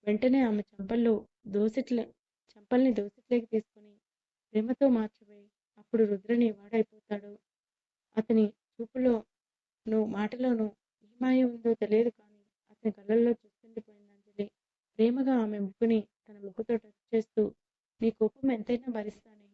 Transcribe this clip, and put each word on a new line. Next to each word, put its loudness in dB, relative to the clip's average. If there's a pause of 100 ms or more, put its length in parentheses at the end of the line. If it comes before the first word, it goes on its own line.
వెంటనే 2
ఆమె 0
చెంపల్లో -2 (340)
దోసిట్ల-, -2 (380)
చెంపల్ని 0
దోసిట్లోకి -4
తీసుకుని -8 (600)
ప్రేమతో 0
మార్చబోయి, -4 (320)
"అప్పుడు 0
రుద్ర -2
నీ 4
వాడైపోతాడు." -6 (840)
అతని 4 (240)
చూపులోనూ -4
మాటలోనూ -2 (360)
ఏ -20 (120)
మాయ 2
ఉందో -2
తెలియదు 2
కానీ -16 (300)
అతని -6
కళ్ళల్లో 2
చూస్తుండిపోయింది -12
అంజలి. -12 (540)
ప్రేమగా 2
ఆమె -2
ముక్కుని 0 (200)
తన -20
ముక్కుతో -6
టచ్ -10
చేస్తూ, -2 (600)
"నీ 2
కోపం -2
ఎంతైనా -4
భరిస్తానే. -12